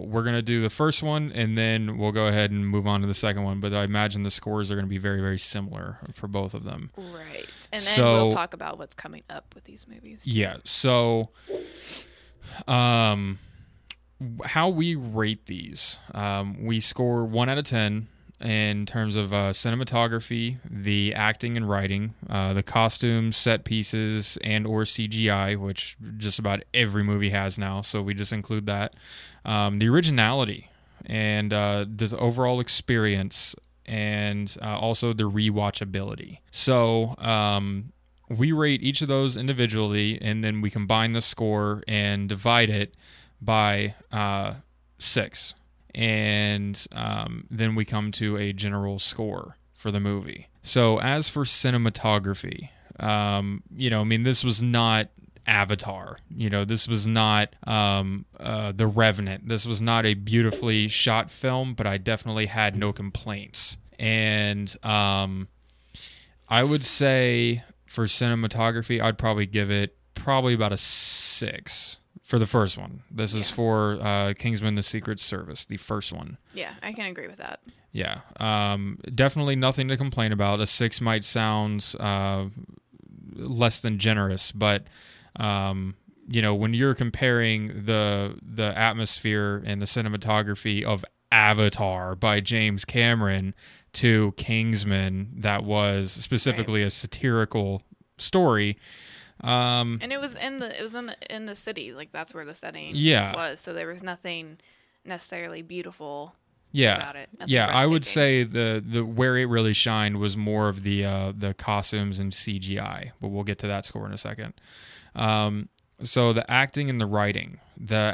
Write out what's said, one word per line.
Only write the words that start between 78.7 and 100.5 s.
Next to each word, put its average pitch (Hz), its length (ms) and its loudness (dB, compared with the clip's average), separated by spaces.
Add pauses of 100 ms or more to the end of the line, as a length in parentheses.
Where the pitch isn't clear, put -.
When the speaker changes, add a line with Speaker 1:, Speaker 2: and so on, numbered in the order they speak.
Speaker 1:
definitely 139 400 2
nothing 131 320 2
to 131 100 0
complain 123 340 0
about. 104 300 2
A 104 60 2
six - 340 0
might 113 240 2
sound, 107 720 0
uh, 98 460 0 (880)
less 120 480 0
than 110 160 0
generous, 98 540 2
but, 104 340 2 (520)
um, 98 580 -2 (320)
you 117 160 0
know, 107 100 4
when 110 220 2
you're 135 180 4
comparing 113 920 0
the, 104 580 0
the 107 340 -4
atmosphere 107 880 0
and 101 160 -2
the 101 60 -2
cinematography 107 960 0
of 101 200 0 (280)
Avatar 104 840 4
by 104 260 2
James 107 440 0
Cameron 104 720 2 (380)
to 110 440 6
Kingsman, 101 1000 0
that 104 260 -2
was 101 480 2
specifically 113 720 0
Speaker 2:
Right. 101 60 2
Speaker 1:
a 98 40 0
satirical 107 920 0 (360)
story. 107 600 4 (640)
Um, 120 600 0
Speaker 2:
And 240 100 -8
it 277 80 -4
was 277 160 -8
in 269 240 -8